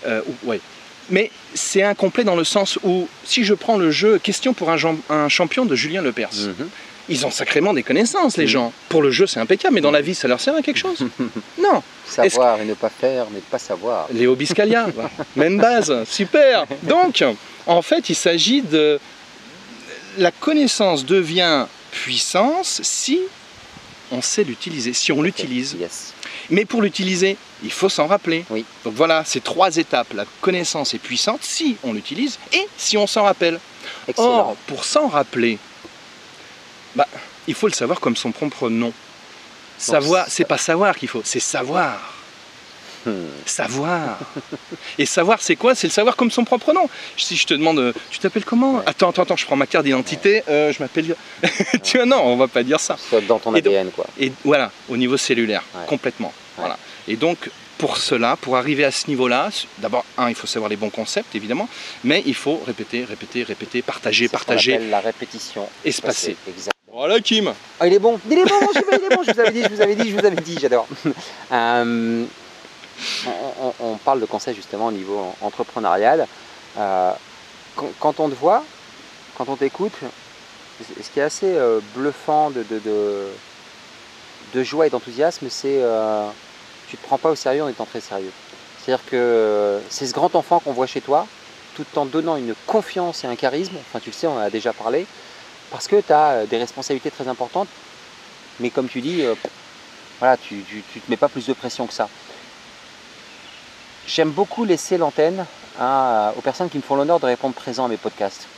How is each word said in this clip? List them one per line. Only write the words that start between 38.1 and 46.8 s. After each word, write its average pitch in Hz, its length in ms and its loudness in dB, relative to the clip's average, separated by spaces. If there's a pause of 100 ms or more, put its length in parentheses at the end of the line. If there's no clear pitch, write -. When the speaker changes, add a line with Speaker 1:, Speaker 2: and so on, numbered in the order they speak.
Speaker 1:
son 120 160 -4
propre 135 380 -4
nom. 117 180 0
Speaker 2:
Donc, 113 60 -6 (840)
Speaker 1:
Savoir, 160 480 2
Speaker 2:
ça - 60 -8
Speaker 1:
c'est 170 140 0
pas 143 120 0
savoir 180 380 2
qu'il 127 140 -8
faut, 113 160 -6
c'est - 140 -2
savoir. 135 720 -4 (920)
Speaker 2:
Hmm. 95 200 -4 (200)
Speaker 1:
Savoir. 139 720 -4 (400)
Speaker 2:
<laughs> - 400 -14
Speaker 1:
Et 202 80 4
savoir, 190 360 4
c'est 165 140 2
quoi ? 247 200 4
C'est - 120 -2
le 156 60 0
savoir 220 220 4
comme 240 160 2
son 240 140 2
propre 254 280 2
nom. 349 140 4 (300)